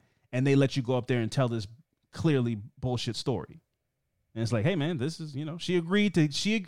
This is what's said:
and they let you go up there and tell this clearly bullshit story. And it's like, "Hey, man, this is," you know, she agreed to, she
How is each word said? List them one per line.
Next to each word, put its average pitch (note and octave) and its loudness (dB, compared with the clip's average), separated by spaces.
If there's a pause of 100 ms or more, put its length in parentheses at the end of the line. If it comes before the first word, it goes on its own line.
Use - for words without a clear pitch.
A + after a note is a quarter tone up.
(320)
and C3 0
they C#3 6
let C#3 4
you C#3 0
go B2 0
up A2+ -4
there B2 2
and A2 -2
tell C3 2
this A2+ -4 (440)
clearly B2 2 (220)
bullshit B2 -2
story. - -6 (720)
And A2+ -6
it's A2+ -2
like, A2 2
"Hey, F#3+ 2
man, D#3 -2
this C#3+ -6
is," D3+ -12
you D3+ -6
know, E3 -10
she F3+ 0
agreed G3 2
to, D3+ 4
she G3+ 0